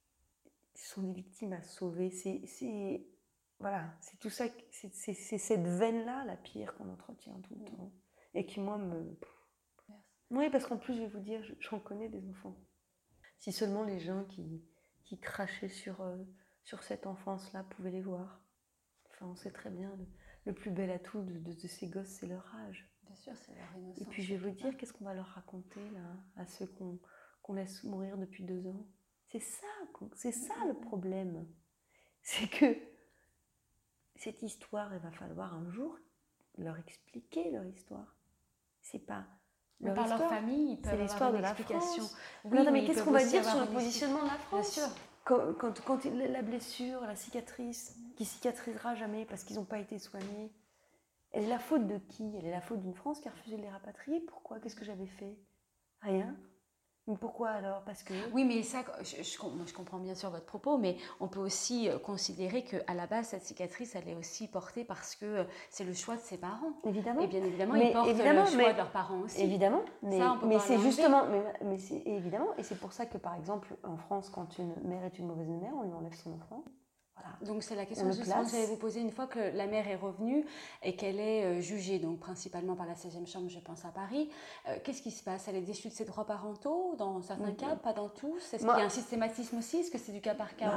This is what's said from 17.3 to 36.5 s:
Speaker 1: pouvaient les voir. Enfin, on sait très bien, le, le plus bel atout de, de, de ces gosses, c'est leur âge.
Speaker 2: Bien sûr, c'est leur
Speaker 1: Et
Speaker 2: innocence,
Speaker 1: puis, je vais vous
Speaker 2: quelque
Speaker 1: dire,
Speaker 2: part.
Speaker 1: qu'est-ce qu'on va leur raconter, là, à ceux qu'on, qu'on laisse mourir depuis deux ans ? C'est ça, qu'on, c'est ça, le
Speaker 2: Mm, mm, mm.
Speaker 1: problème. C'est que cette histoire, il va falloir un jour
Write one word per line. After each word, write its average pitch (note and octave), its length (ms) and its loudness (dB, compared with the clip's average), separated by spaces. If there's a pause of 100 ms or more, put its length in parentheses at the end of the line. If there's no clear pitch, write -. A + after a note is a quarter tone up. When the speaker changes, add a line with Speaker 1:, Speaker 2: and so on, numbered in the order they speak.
Speaker 1:
pouvaient F#3+ 300 -8
les F#3 100 -4
voir. F#3 400 -8 (680)
Enfin, - 160 -16
on F3+ 100 -12
sait F#3+ 160 -10
très - 180 -12
bien, F#3 260 -8
le, F#3 100 -12 (380)
le G3+ 80 -4
plus G3+ 180 -8
bel F#3 200 -2
atout F3+ 320 -6
de, F3+ 160 -8
de, E3 140 -8
de E3 160 -12
ces F3+ 200 -10
gosses, F#3+ 200 -6
c'est F#3+ 180 -10
leur F3+ 280 -10 (140)
âge. F#3 240 -16 (120)
Speaker 2:
Bien F#3+ 120 -20
sûr, - 200 -16
c'est - 180 -20
leur F3+ 200 -16
Speaker 1:
Et F#3 60 -14
Speaker 2:
innocence, F#3 300 -10
Speaker 1:
puis, G3+ 120 -6
je F#3+ 120 -2
vais F#3+ 40 -2
vous F3+ 100 -4
Speaker 2:
quelque F#3+ 100 -4
Speaker 1:
dire, C4 120 -2
Speaker 2:
part. C4+ 80 -4
Speaker 1:
qu'est-ce - 140 -10
qu'on - 140 -14
va G3 80 -6
leur F#3 140 -8
raconter, F#3 520 -14 (120)
là, F#3 100 -12 (340)
à F3+ 100 -10
ceux F#3 200 -8
qu'on, F3+ 320 -8 (440)
qu'on G3+ 120 -8
laisse F#3+ 300 -6
mourir G3 340 -6
depuis F#3+ 260 -8
deux F#3 240 -4
ans ? G3+ 180 -8 (420)
C'est A3+ 120 -6
ça, - 260 -10 (280)
qu'on, - 200 -12
c'est - 180 -4
ça, B3 220 -6 (120)
le C#4 80 2
Speaker 2:
Mm, - 20 -6
mm, - 40 -10
mm. - 60 -
Speaker 1:
problème. F#3 600 -4 (760)
C'est - 280 -2
que B3 260 6 (1400)
cette - 260 -10
histoire, G#3 520 -6
il F3 60 -6
va E3 100 -8
falloir E3+ 440 -8
un E3+ 160 -6
jour C#4+ 260 -6 (600)